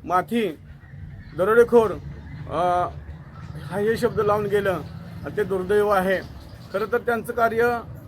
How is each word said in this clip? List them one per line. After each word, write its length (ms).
माथी 540
दरोडेखोर, 520
अ, 380
हा, 160
हे 180
शब्द 240
लावून 260
गेलं 340
आणि 120
ते 80
दुर्दैव 440
आहे. 320
खरं 200
तर 60
त्यांचं 340
कार्य 460